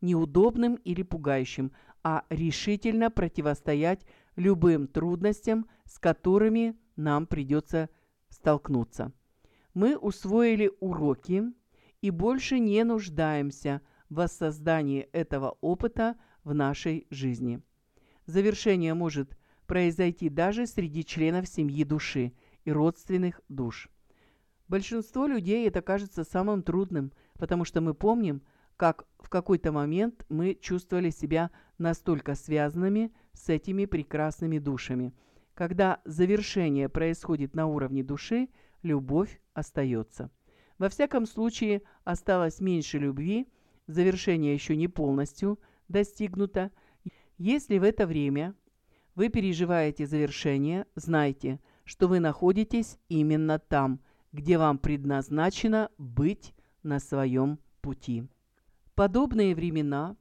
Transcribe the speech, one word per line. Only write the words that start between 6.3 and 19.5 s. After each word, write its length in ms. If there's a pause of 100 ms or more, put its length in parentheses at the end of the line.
нам 300
придётся 640 (400)
столкнуться. 840 (640)
Мы 220
усвоили 760 (100)
уроки 640 (560)
и 100
больше 480
не 260
нуждаемся 960 (260)
в 60
воссоздании 880 (100)
этого 480
опыта 560 (260)
в 120
нашей 560
жизни. 500 (680)
Завершение 680
может 420 (300)